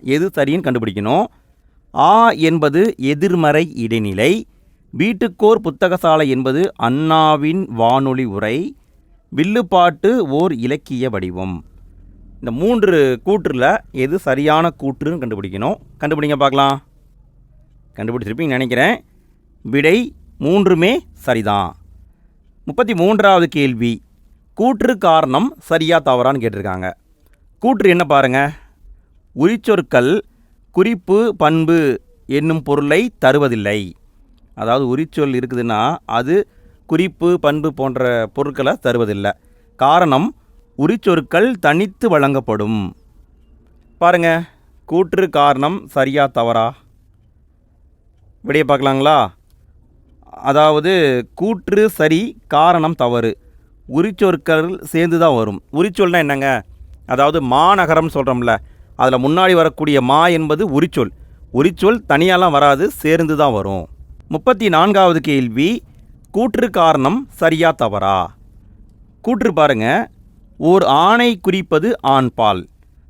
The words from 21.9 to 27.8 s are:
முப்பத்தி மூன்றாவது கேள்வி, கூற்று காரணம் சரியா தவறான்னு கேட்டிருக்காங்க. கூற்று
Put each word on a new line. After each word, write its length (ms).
முப்பத்தி 300
மூன்றாவது 540
கேள்வி, 540
கூற்று 440
காரணம் 600
சரியா 460
தவறான்னு 340
கேட்டிருக்காங்க. 540
கூற்று 320